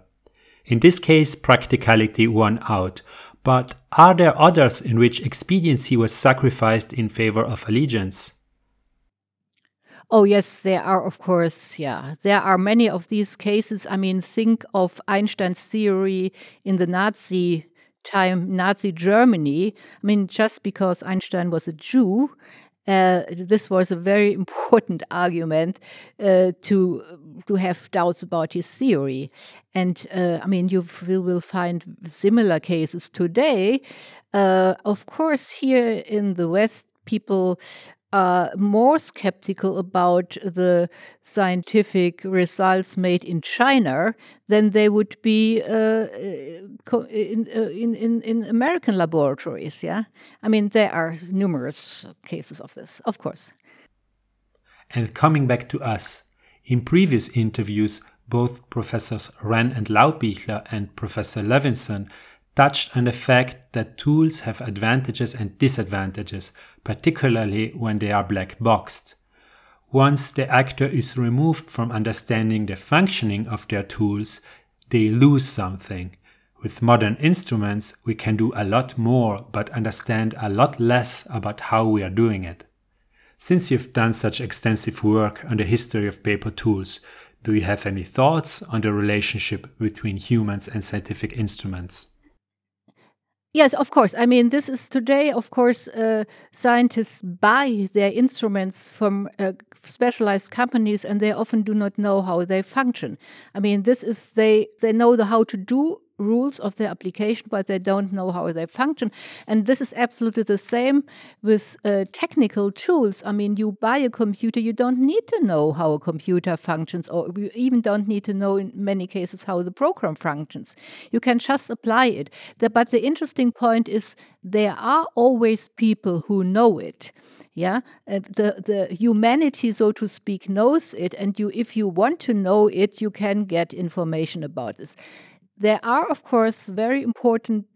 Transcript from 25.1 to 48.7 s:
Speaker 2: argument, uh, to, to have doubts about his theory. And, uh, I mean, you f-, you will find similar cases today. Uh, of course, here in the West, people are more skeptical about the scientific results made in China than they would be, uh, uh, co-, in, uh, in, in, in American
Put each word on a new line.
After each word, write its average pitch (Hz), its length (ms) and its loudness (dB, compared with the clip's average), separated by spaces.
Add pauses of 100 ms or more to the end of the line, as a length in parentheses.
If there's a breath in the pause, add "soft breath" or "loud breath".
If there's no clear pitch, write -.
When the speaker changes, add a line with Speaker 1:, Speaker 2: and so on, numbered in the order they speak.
Speaker 2:
argument, 170 640 -2 (440 loud breath)
uh, 185 400 6
to, 185 420 2 (440)
to 202 80 0
have 185 360 -2
doubts 175 320 0
about 165 300 -4
his 175 180 -6
theory. 139 580 0 (460 loud breath)
And, 180 400 -2
uh, 175 260 0
I 180 60 -12
mean, 185 220 0
you 180 140 0
f-, 175 220 -18
you 190 160 -2
will 180 200 -2
find 175 560 -6 (100)
similar 196 540 2
cases 165 480 -4
today. 220 720 0 (520 loud breath)
Uh, 190 420 4 (100)
of 208 200 -2
course, 311 440 -2
here 247 580 0
in 202 280 -2
the 170 120 0
West, 202 400 0 (160)
people 185 560 -2 (540 loud breath)
are 180 420 2
more 220 440 4
skeptical - 800 -4
about 180 680 0
the 180 460 2 (340 loud breath)
scientific 180 1000 0
results 185 720 0
made 180 280 0
in 165 180 -4
China 220 760 2 (320 soft breath)
than 214 240 4
they 214 160 4
would 208 340 0
be, 220 400 2
uh, - 120 -6
uh, 220 340 0 (760)
co-, 240 240 -2
in, 220 440 -4
uh, 220 160 -2
in, 226 260 -4
in, 226 260 -2
in 226 240 -4
American 240 520 0